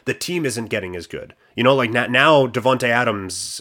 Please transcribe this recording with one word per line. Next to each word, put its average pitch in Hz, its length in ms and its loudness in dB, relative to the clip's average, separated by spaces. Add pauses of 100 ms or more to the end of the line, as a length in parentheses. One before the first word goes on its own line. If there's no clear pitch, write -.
the 127 80 -2
team 170 320 -4
isn't 113 200 -6
getting 92 300 -6
as 85 100 -10
good. - 280 -14 (200)
You 117 80 0
know, 131 120 6
like, 123 160 0
na-, 120 160 0
now 139 400 4
Davante 123 420 0
Adams 110 720 -2